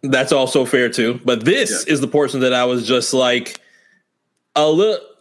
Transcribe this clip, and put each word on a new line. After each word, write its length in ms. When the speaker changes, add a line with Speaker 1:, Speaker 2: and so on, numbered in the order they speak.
Speaker 1:
That's 300
also 320
fair 240
too. 360
But 200
this 420
Speaker 2:
Yeah. 80
Speaker 1:
is 60
the 80
portion 320
that 120
I 120
was 220
just 280
like, 460
a 160
li-, 280